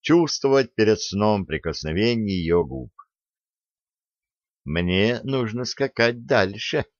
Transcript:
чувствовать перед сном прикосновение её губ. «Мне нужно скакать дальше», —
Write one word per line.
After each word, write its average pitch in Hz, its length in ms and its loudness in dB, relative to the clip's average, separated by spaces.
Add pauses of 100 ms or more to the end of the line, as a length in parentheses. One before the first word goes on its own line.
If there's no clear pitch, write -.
чувствовать 139 720 2
перед 107 260 4
сном 101 440 0
прикосновение 92 920 -2
её 85 260 2
губ. 65 280 -10 (1700)
«Мне 92 580 0
нужно 123 440 -4
скакать 120 580 -2
дальше», — 110 640 0 (120)